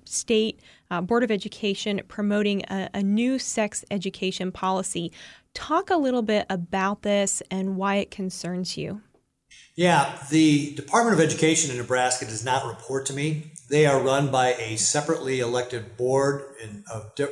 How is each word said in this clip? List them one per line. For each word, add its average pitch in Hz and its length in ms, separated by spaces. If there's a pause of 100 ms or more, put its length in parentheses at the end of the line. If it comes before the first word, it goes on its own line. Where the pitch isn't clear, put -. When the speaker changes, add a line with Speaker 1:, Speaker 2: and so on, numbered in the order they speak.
Speaker 1:
state, - 580 (280)
uh, 180 100
Board 233 240
of 226 60
Education 202 800
promoting 208 560
a, 190 320
a 196 80
new 233 340
sex - 540
education 190 600
policy. 185 600 (420)
Talk 359 380
a 359 60
little 254 260
bit 208 260
about 190 540
this 202 480
and 190 260
why 196 200
it 196 120
concerns 180 680
you. 156 240 (720)
Speaker 2:
Yeah, 165 420 (140)
the 151 420
Department 226 460
of 165 40
Education 156 460
in 123 80
Nebraska 123 480
does 110 180
not 131 220
report 131 420
to 135 60
me. 151 380 (180)
They 151 160
are 139 160
run 135 300
by 127 220
a 113 240
separately 147 600
elected 123 580
board 139 480 (180)
in, 104 280
of 107 240
di-, 143 160